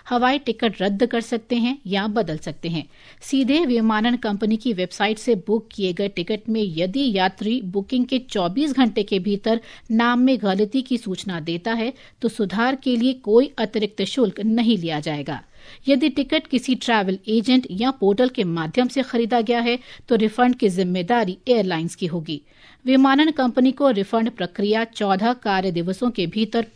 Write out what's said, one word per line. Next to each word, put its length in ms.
हवाई 300
टिकट 420
रद्द 240
कर 160
सकते 340
हैं 220
या 200
बदल 300
सकते 320
हैं। 160
सीधे 440
विमानन 500
कंपनी 420
की 160
वेबसाइट 440
से 180
बुक 360
किए 220
गए 140
टिकट 420
में 140
यदि 540
यात्री 480
बुकिंग 400
के 140
चौबीस 540
घंटे 300
के 160
भीतर 400
नाम 280
में 240
गलती 380
की 160
सूचना 420
देता 340
है, 200
तो 80
सुधार 460
के 200
लिए 180
कोई 440
अतिरिक्त 460
शुल्क 360
नहीं 380
लिया 220
जाएगा। 420
यदि 220
टिकट 380
किसी 280
travel 420
agent 440
या 200
portal 380
के 140
माध्यम 440
से 160
खरीदा 380
गया 180
है, 180
तो 80
refund 400
की 140
जिम्मेदारी 680
airlines 480
की 100
होगी। 360
विमानन 460
company 400
को 180
refund 420
प्रक्रिया 520
चौदह 500
कार्य 380
दिवसों 400
के 160
भीतर 380